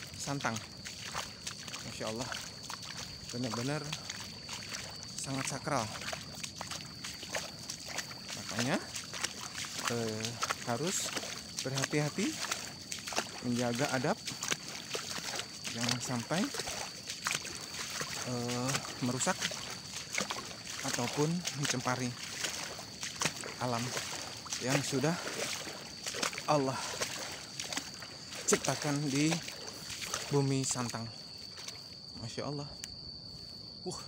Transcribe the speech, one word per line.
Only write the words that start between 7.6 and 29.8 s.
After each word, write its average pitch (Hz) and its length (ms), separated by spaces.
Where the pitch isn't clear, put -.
Makanya, 120 400
eh, 110 340
harus 143 420
berhati-hati, 147 640
menjaga 120 480
adab, 143 240
jangan 120 280
sampai 127 400
eh, 123 440
merusak 127 280
ataupun 131 400
mencemari 127 520
alam 120 180
yang 131 240
sudah 143 280
Allah 135 300
ciptakan 147 480
di 143 160